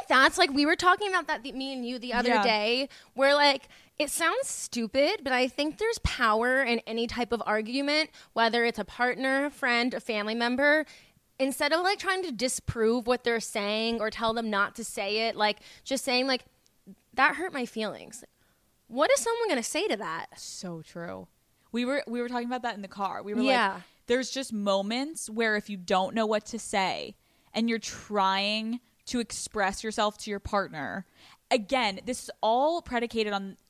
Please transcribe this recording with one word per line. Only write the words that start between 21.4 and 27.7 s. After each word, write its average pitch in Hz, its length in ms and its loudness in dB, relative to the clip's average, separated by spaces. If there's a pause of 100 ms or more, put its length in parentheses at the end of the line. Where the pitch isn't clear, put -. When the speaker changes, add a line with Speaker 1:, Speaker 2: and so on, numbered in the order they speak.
Speaker 2:
We 240 120 -2
were, 277 220 -2
we 240 140 -4
were 240 80 -4
talking 240 180 -4
about 247 160 -4
that 226 140 -4
in 208 60 -12
the 190 60 -12
car. 196 340 -6
We 208 120 -8
were 240 80 0
Speaker 1:
Yeah. 240 320 4
Speaker 2:
like, 180 80 -12 (240)
there's 247 240 0
just 262 220 -6
moments 208 800 -2
where 220 260 2
if 208 140 -4
you 208 60 -6
don't 190 380 0
know 220 120 2
what 214 200 0
to 233 120 -10
say 180 580 -2 (360)
and 226 160 0
you're 226 120 0